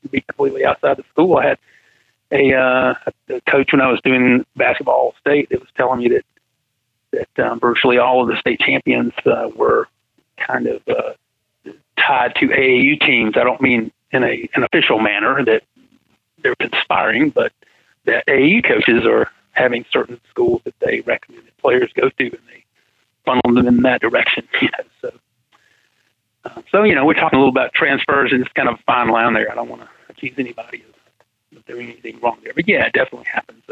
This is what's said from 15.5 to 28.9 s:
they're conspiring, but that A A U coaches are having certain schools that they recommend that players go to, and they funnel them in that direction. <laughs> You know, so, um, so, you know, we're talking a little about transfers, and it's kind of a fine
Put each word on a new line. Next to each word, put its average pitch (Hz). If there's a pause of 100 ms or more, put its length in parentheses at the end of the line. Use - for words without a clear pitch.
they're -
conspiring, -
but - (540)
that 117
A 143
A 135
U 208
coaches 117
are 113 (220)
having 120
certain 120 (100)
schools 120
that 123
they 113
recommend -
that -
players 123
go 135
to, -
and - (100)
they - (580)
funnel 123
them 123
in 120
that 127
direction. -
<laughs> -
You -
know, - (160)
so, 120 (1300)
um, -
so, 202
you 208
know, 139
we're 160
talking 160
a -
little 135
about 127
transfers, 139
and 127
it's 127
kind 135
of 117
a -
fine 120